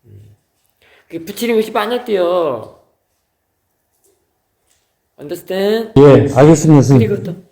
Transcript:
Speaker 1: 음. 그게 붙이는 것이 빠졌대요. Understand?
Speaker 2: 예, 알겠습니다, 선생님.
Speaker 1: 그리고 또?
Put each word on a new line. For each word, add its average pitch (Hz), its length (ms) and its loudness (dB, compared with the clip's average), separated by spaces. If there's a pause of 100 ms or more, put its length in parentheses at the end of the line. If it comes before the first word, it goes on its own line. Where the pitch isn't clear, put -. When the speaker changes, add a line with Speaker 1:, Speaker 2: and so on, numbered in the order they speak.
Speaker 1:
음. 104 320 -20 (720)
그게 165 160 -16
붙이는 226 320 -6
것이 220 160 -4
빠졌대요. 185 1040 -6 (2500)
Understand? 196 760 -6
Speaker 2:
예, 135 360 4
알겠습니다, 151 500 4
선생님. 117 260 2
Speaker 1:
그리고 - 160 -6
또? 170 120 -12 (160)